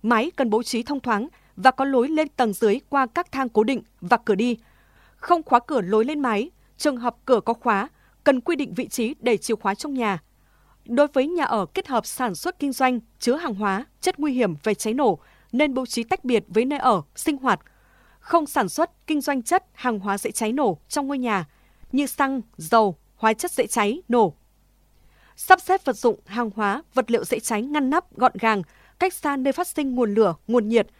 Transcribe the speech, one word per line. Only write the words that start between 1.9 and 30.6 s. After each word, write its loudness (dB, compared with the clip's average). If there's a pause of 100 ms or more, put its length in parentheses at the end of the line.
lên 0
tầng 0
dưới 2 (100)
qua 0
các -6
thang -4
cố 2
định -2 (200)
và 2
cửa 0
đi. 0 (580)
Không 0
khóa 4
cửa -2
lối 2
lên -4
mái, -2 (280)
trường 0
hợp -4 (100)
cửa 4
có -2
khóa, 0 (340)
cần 4
quy -2
định -6
vị -6
trí -4
để 2
chìa -4
khóa -2
trong -8
nhà. -2 (640)
Đối 2
với 0
nhà -2
ở -2
kết -8
hợp -2
sản -4
xuất -8
kinh -2
doanh, 0 (200)
chứa 0
hàng -6
hóa, -2 (160)
chất -2
nguy -2
hiểm 0
về 0
cháy -4
nổ, 2 (320)
nên 2
bố -2
trí -4
tách -6
biệt 2
với 0
nơi -4
ở, 2 (140)
sinh -4
hoạt. 0 (600)
Không 0
sản -2
xuất, -4
kinh -2
doanh -2
chất, 0
hàng -4
hóa -2
dễ -6
cháy -2
nổ 0 (100)
trong -4
ngôi -4
nhà, -2 (440)
như 0
xăng, -2 (160)
dầu, 2 (200)
hóa 2
chất -6
dễ 0
cháy, 0
nổ. 4 (1000)
Sắp 4
xếp 0
vật -2
dụng, 0
hàng -4
hóa, -2 (100)
vật 0
liệu 0
dễ -2
cháy -2
ngăn 0
nắp, -2
gọn 4
gàng, 2 (380)
cách 0
xa -4
nơi 0
phát -4
sinh -4
nguồn 0
lửa, 4 (120)
nguồn 2